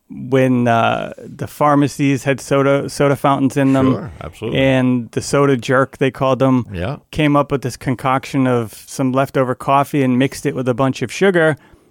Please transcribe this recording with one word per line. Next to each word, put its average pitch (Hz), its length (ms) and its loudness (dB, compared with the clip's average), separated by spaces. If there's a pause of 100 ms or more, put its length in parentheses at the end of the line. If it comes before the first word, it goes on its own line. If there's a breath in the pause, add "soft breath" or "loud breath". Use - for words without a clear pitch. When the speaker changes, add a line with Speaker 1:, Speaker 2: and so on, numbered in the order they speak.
Speaker 1:
when, 127 580 0
uh, 117 500 0
the - 300 -12
pharmacies 143 800 0
had 139 160 -2
soda, 139 480 0
soda 139 260 2
fountains 135 420 0
in 135 160 2
them. 135 200 2
Speaker 2:
Sure, 170 180 -6 (100)
absolutely. 113 380 -6
Speaker 1:
And 127 520 0
the 127 100 -4
soda 139 340 2
jerk, 127 440 0
they 135 120 2
called 131 280 0
them, 131 340 2
Speaker 2:
Yeah. 95 240 -6 (140)
Speaker 1:
came 147 260 0
up 143 160 0
with 135 80 -4
this 123 160 -6
concoction 131 720 -2
of 120 260 -2
some - 400 -6
leftover 131 420 -2
coffee 139 480 0
and 127 160 2
mixed 135 260 -2
it 143 100 -2
with 123 120 -4
a 127 60 0
bunch 131 280 -2
of 123 120 -6
sugar 170 420 2 (360 soft breath)